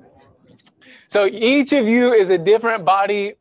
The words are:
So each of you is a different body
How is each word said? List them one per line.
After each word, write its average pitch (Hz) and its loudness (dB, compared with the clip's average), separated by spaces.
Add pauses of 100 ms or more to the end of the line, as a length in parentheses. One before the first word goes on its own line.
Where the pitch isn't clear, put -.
(1080)
So 202 0
each 262 0
of 247 2
you 247 2
is 196 2
a 185 2
different 214 -2
body 202 -2